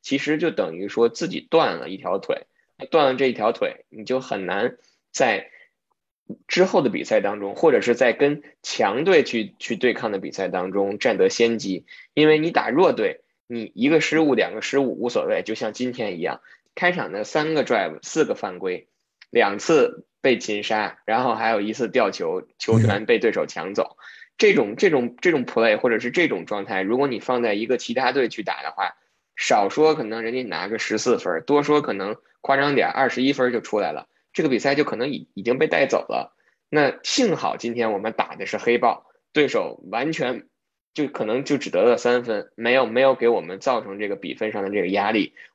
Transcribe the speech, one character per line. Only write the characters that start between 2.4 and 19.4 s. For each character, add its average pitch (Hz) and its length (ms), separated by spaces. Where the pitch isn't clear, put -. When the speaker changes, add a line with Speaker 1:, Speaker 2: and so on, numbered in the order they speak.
Speaker 1:
断 151 160
了 131 80
这 135 100
一 127 80
条 110 180
腿， - 380
你 107 160
就 123 140
很 98 260
难 98 320
在 113 380
之 180 180
后 185 180
的 117 80
比 - 120
赛 110 160
当 104 200
中， 101 160
或 160 160
者 110 100
是 120 140
在 120 180
跟 147 300
强 113 420
队 170 200
去， 110 340
去 - 180
对 113 180
抗 110 180
的 98 80
比 92 120
赛 95 180
当 92 220
中 98 280
占 110 180
得 95 140
先 117 260
机。 95 300
因 151 140
为 156 100
你 160 140
打 113 180
弱 151 240
队， 101 280
你 117 280
一 123 140
个 160 120
失 156 180
误、 151 140
两 110 200
个 110 80
失 135 180
误 131 200
无 120 100
所 - 160
谓， 92 180
就 113 120
像 110 160
今 123 220
天 104 240
一 80 40
样， 78 200
开 180 180
场 123 200
的 101 120
三 156 300
个 143 100
drive、 95 380
四 - 240
个 - 100
犯 92 240
规， 90 280
两 104 300